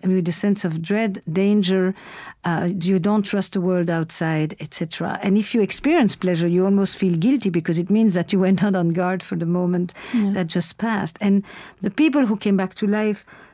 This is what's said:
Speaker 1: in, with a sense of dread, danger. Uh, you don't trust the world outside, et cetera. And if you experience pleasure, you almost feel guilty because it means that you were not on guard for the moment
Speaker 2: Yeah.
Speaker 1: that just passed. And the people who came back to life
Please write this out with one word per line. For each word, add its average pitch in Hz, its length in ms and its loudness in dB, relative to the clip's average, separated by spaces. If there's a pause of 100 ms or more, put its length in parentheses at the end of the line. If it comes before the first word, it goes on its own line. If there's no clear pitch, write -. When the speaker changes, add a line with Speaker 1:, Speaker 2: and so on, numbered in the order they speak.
Speaker 1:
in, 185 120 2
with 180 140 0
a 175 40 0
sense 202 320 0
of 160 160 -4
dread, 202 500 -2
danger. 190 640 2 (520)
Uh, 170 260 0 (100)
you 185 200 2
don't 208 220 2
trust 202 320 -2
the 196 60 -2
world 180 300 0
outside, 160 720 -2
et 156 140 -10
cetera. - 500 -6
And 202 120 2
if 214 180 -2
you 233 60 2
experience 240 540 2
pleasure, 175 340 0
you 175 160 2
almost 196 320 2
feel 185 200 0
guilty 220 340 0
because 165 280 0
it 175 120 -4
means 214 240 4
that 170 180 -2
you 196 60 2
were 190 140 4
not 196 240 2
on 170 140 2
guard 180 340 -2
for - 120 -8
the 170 100 -4
moment 180 460 0 (220)
Speaker 2:
Yeah. 208 180 0
Speaker 1:
that 185 140 -2
just 170 320 -4
passed. 214 420 -4
And 202 220 2 (380)
the 185 100 -2
people 285 360 2
who 208 100 0
came 202 200 0
back 185 200 -2
to 214 100 -2
life 208 400 -2 (280)